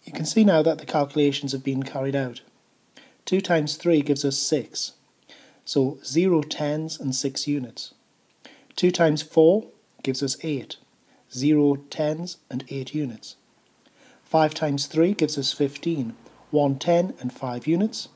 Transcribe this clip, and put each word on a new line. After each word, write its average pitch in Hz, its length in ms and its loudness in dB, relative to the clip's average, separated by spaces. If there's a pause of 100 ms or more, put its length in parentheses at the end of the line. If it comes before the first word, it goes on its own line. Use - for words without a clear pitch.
You - 100 -18
can - 120 -6
see 226 180 4
now 170 180 6
that 156 160 2
the - 80 -16
calculations 143 640 0
have 135 120 -6
been 135 180 -2
carried 139 340 -4
out. 127 260 -4 (840)
Two 190 160 0
times 160 340 0
three 165 260 2
gives 139 220 0
us 139 140 0
six. - 540 -4 (720)
So 135 420 0
zero 165 380 2
tens 151 560 -6
and 135 160 -4
six - 320 -6
units. 135 460 -6 (840)
Two 180 160 4
times 160 320 2
four 175 440 4 (360)
gives 131 180 -4
us 139 220 -4
eight. 139 340 -6 (560)
Zero 143 440 4 (120)
tens 156 480 -4 (140)
and 135 180 -6
eight 135 240 -8
units. 135 420 -8 (880)
Five 156 300 2
times 143 320 -2
three 170 280 2
gives - 260 0
us - 140 -4
fifteen. 139 640 -2 (360)
One 143 260 2
ten 175 420 0
and 123 140 -8
five 120 320 -8
units. 185 500 -2